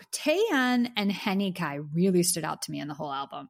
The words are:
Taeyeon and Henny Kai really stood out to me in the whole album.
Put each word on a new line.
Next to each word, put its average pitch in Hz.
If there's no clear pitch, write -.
Taeyeon 262
and 202
Henny 196
Kai 151
really 170
stood 165
out 156
to -
me 147
in 147
the 151
whole 147
album. 139